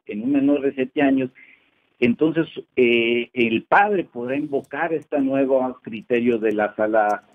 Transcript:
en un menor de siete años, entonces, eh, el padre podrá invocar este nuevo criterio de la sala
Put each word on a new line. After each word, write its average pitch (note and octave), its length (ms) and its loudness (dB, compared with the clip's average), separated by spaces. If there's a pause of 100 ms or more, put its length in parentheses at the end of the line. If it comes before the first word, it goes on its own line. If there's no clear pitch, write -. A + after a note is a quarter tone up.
en G#2+ 160 -8
un C3 100 -4
menor C#3+ 300 0
de C3+ 120 -2
siete C3 260 -4
años, C3+ 300 0 (720)
entonces, D3+ 440 2 (300)
eh, A#2+ 580 2
el A#2 300 0
padre G3+ 400 2
podrá B2 300 -8
invocar D3 600 -4
este D3 260 -4
nuevo C3 600 0
criterio A#2 560 -2
de G#2+ 140 0
la G#2 220 -2
sala G#2+ 500 0 (100)